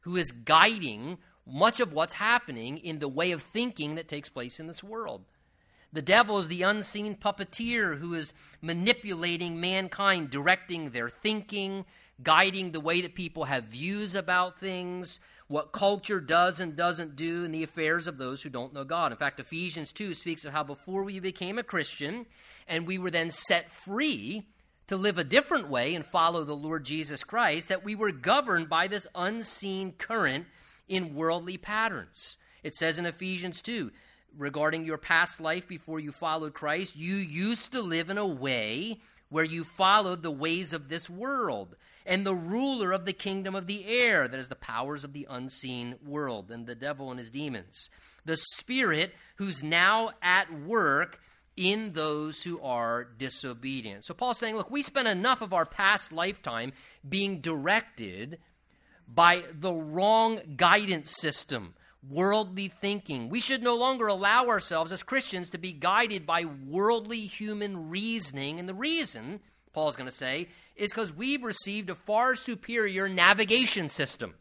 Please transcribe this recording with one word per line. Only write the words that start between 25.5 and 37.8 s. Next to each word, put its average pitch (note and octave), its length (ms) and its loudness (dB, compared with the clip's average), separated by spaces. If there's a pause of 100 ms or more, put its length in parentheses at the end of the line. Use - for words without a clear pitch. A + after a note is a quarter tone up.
way C3+ 280 0
and D#3 100 -6
follow E3 380 2
the D3 100 -6
Lord D3+ 300 -6
Jesus D3 400 -6
Christ, F3+ 440 0
that F#3 140 -2
we G#3 140 -6
were G3+ 160 0
governed F3 560 2
by E3 180 2
this G3+ 300 -6
unseen F#3+ 760 -4
current E3+ 540 -2 (420)
in F3+ 260 -2
worldly E3+ 420 -2
patterns. G#3 800 -4 (280)
It D#3 100 -6
says D#3+ 240 0
in F3 80 -2
Ephesians F3+ 560 -6
two, G3+ 300 -4 (440)
regarding D3+ 480 0
your D#3 140 -4
past E3+ 420 2
life E3 280 -2
before D#3+ 320 -8
you D3 100 -8
followed D#3 420 -4
Christ, D#3 440 -2
you E3+ 180 -4
used G3 580 -2
to B3+ 80 -2